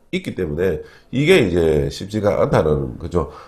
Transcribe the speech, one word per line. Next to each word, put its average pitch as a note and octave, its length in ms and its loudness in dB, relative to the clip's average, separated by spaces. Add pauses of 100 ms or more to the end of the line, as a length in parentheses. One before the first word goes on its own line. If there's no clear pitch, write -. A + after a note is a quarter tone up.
(120)
있기 E3 240 -6
때문에 F2 460 -2 (280)
이게 D#3 300 4
이제 E2 500 2
쉽지가 G2+ 540 -2
않다는 D#2 560 0
거죠. E2 320 -4 (160)